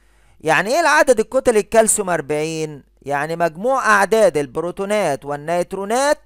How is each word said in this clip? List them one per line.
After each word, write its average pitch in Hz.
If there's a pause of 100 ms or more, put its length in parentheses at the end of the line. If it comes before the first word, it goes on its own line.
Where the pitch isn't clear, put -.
(420)
يعني 175
ايه 294
العدد 302
الكتلي 226
الكالسيوم 208
أربعين؟ 156 (180)
يعني 143
مجموع 175
أعداد 202
البروتونات 165
والنيترونات 180